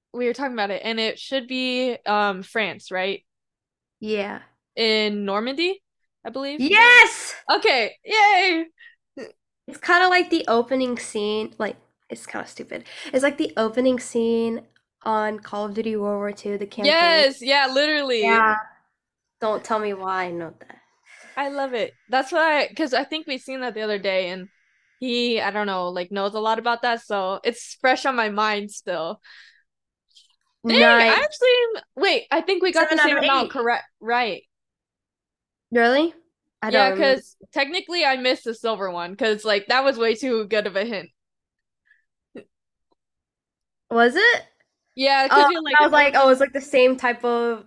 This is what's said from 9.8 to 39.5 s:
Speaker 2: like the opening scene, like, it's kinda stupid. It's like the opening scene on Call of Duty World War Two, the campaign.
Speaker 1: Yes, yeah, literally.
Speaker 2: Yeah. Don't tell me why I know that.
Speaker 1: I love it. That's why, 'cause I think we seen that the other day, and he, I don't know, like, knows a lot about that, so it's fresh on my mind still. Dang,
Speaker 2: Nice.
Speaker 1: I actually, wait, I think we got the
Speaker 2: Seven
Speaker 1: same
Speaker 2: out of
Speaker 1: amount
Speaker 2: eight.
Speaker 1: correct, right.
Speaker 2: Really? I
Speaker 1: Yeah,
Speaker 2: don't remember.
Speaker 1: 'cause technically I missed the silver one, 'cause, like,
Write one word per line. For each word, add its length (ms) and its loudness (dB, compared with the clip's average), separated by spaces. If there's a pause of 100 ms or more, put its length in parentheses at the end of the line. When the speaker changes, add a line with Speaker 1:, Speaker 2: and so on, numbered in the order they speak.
Speaker 2:
like 220 2
the 180 0
opening 500 0
scene, 600 -6
like, 180 -6 (320)
it's 180 -16
kinda 200 -12
stupid. 380 -16 (280)
It's 100 0
like 160 0
the 180 -4
opening 440 0
scene 680 -2 (360)
on 380 -4
Call 260 -8
of 80 -10
Duty 220 -4
World 200 -4
War 160 -6
Two, 260 -10
the 80 -8
campaign. 200 -6
Speaker 1:
Yes, 540 2
yeah, 320 2
literally. 500 0
Speaker 2:
Yeah. 340 4 (840)
Don't 240 -4
tell 140 -2
me 140 -4
why 340 -6
I 40 -10
know 300 -10
that. 180 -20 (580)
Speaker 1:
I 140 -4
love 240 -6
it. 180 -4 (160)
That's 240 -2
why, 420 2
'cause 200 -2
I 100 0
think 220 -10
we 120 -6
seen 220 -12
that 140 -8
the 80 -6
other 160 -4
day, 320 -2
and 180 -12 (500)
he, 420 -2
I 100 -4
don't 160 -4
know, 240 -4
like, 200 -8
knows 240 -4
a 60 -6
lot 180 -2
about 240 -4
that, 200 -2
so 420 -6
it's 360 -6
fresh 260 0
on 100 -2
my 140 -2
mind 400 -4
still. 500 -8 (1500)
Dang, 140 4
Speaker 2:
Nice. 320 6
Speaker 1:
I 100 2
actually, 600 0 (140)
wait, 340 0
I 100 0
think 220 -2
we 100 0
got 180 2
the 60 2
Speaker 2:
Seven 120 4
Speaker 1:
same 100 2
Speaker 2:
out 60 0
of 0 -
Speaker 1:
amount 220 2
Speaker 2:
eight. 60 -10
Speaker 1:
correct, 320 -2 (160)
right. 420 -2 (1300)
Speaker 2:
Really? 440 2 (480)
I 80 -4
Speaker 1:
Yeah, 180 4
Speaker 2:
don't 100 -2
remember. 220 2
Speaker 1:
'cause 160 -20 (160)
technically 520 -4
I 120 2
missed 280 -2
the 100 -8
silver 360 -6
one, 260 -10
'cause, 280 -2
like, 240 -2